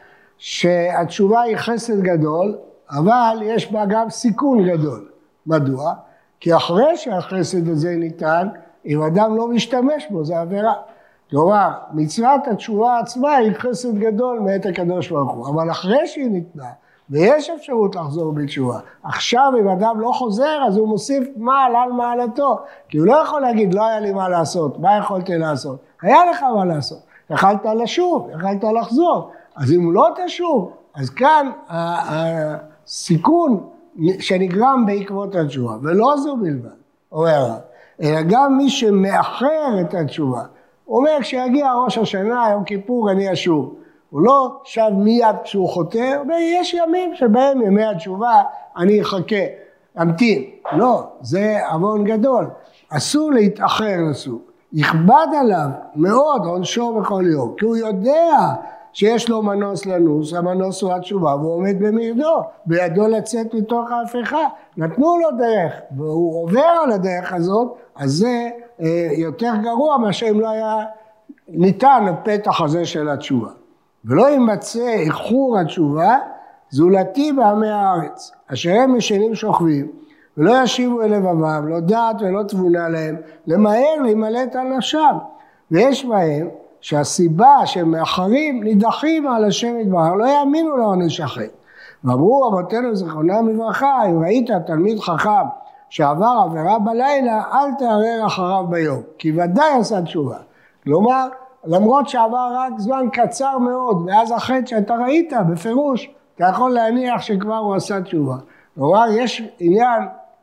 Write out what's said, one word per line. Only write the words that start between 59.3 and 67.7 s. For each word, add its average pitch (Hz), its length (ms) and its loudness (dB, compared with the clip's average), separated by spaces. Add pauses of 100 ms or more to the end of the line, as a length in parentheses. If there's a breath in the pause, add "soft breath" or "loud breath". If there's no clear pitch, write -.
מנוס 202 440 -4
לנוס, 160 480 0
המנוס 185 480 -2
הוא 185 100 -2
התשובה, 180 440 -2
והוא 156 180 -2
עומד 190 240 -2
במרדו, 233 640 0 (240 loud breath)
בידו 175 420 0
לצאת 226 460 -4
מתוך 233 360 -2
ההפיכה. 240 560 -4 (300 loud breath)
נתנו 262 420 0
לו 330 100 2 (100)
דרך, 220 340 0 (240)
והוא 160 460 -2
עובר 180 180 2 (240)
על 254 80 2
הדרך 180 400 -4
הזאת, 190 360 0 (280 loud breath)